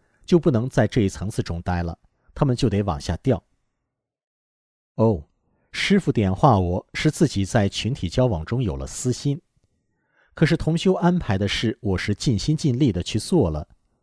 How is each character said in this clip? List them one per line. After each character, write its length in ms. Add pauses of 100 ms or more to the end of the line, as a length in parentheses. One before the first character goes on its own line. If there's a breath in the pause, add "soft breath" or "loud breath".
(260)
就 120
不 120
能 180
在 180
这 140
一 80
层 220
次 120
中 200
待 200
了， 160 (360)
他 100
们 100
就 140
得 140
往 180
下 220
掉。” 200 (1500)
哦， 300 (460)
师 260
父 140
点 200
化 260
我 340
是 180
自 160
己 200
在 200
群 280
体 160
交 160
往 180
中 180
有 140
了 100
私 240
心。 300 (920)
可 120
是 100
同 220
修 160
安 260
排 200
的 100
事， 320
我 160
是 180
尽 240
心 160
尽 240
力 140
的 100
去 160
做 300
了， 180 (360)